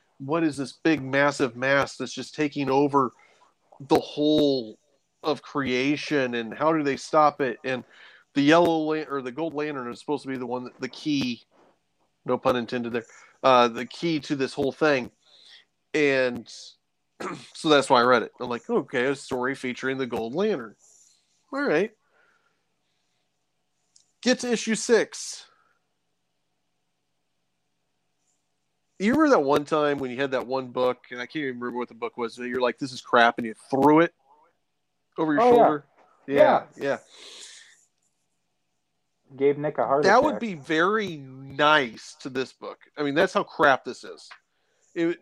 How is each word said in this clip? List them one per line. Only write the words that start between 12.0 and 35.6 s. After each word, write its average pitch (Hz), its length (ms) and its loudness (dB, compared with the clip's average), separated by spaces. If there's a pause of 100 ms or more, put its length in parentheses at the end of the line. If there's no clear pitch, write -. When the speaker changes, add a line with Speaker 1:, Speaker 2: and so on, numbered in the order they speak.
Speaker 1:
no 127 140 -2
pun 127 180 0
intended 117 360 -6
there, 117 140 -6 (360)
uh, 123 260 6
the 120 180 -8
key 165 340 -4
to 143 160 -6
this 131 180 -2
whole 135 180 -2
thing. 135 380 0 (840)
And 131 540 0 (720)
<clears throat> 170 340 -12
so - 140 -6
that's 143 220 6
why 123 100 6
I 117 40 4
read 120 180 4
it. - 180 -10
I'm 123 100 -6
like, 117 180 -10
"Okay, 135 380 -2
a 139 100 0
story 131 380 -4
featuring 131 440 -6
the 131 80 -4
Gold 117 280 -6
Lantern. 160 420 -4 (760)
All 277 100 -6
right." 196 280 0 (2250)
Get 247 180 2
to 247 120 -4
issue 220 220 -2
six. - 720 -2 (3500)
You 208 140 0
remember 285 240 4
that 156 80 4
one 147 200 0
time 147 340 0
when 131 120 -6
you 117 60 -10
had 139 140 -4
that 120 160 -4
one 127 220 -6
book, 127 300 -2 (120)
and 123 100 -12
I 123 60 -10
can't 151 180 -8
even 123 160 -8
remember 120 180 -8
what 120 100 -6
the 117 60 -20
book 113 220 -10
was, 117 200 -6
but 123 80 -10
you're 123 160 -6
like, 120 180 0
"This 131 140 -8
is 123 80 -14
crap," 117 380 4
and 120 80 -6
you 110 80 -10 (160)
threw 143 300 6
it 170 140 2 (1040)
over 156 160 0
your 214 80 2
Speaker 2:
Oh, 240 40 6
yeah. 247 100 6
Speaker 1:
shoulder? 147 280 4 (420)